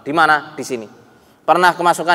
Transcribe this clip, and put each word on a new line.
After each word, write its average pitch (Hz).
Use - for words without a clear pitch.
Di 151
sini. 120
Pernah 170
kemasukan 170